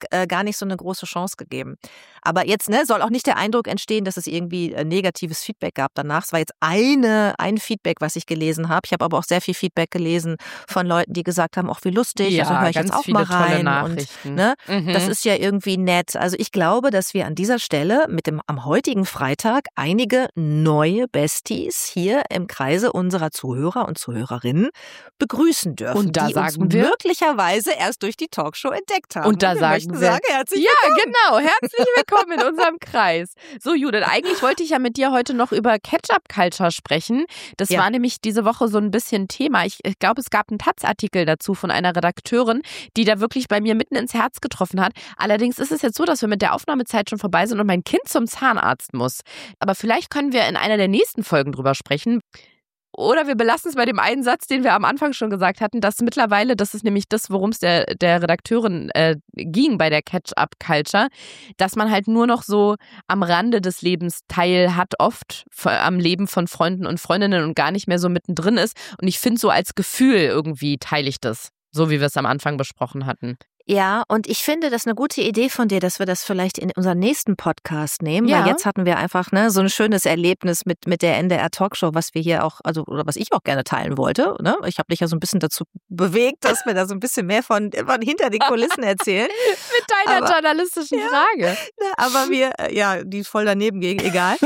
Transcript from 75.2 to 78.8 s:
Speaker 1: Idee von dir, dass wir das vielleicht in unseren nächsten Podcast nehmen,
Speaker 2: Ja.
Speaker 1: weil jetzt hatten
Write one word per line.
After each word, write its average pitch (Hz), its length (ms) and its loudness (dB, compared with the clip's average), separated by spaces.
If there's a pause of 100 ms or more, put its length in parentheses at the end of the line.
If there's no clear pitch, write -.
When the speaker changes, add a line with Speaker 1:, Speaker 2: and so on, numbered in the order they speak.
Speaker 1:
Idee 226 300 2
von 233 180 0
dir, 196 100 2
dass 180 200 -2
wir 196 80 -4
das 180 180 -2
vielleicht 185 320 -2
in 190 180 -4
unseren 185 240 0
nächsten 208 380 0
Podcast 151 640 -4
nehmen, 170 260 0
Speaker 2:
Ja. 294 140 4
Speaker 1:
weil 196 60 4
jetzt 190 180 2
hatten 196 220 0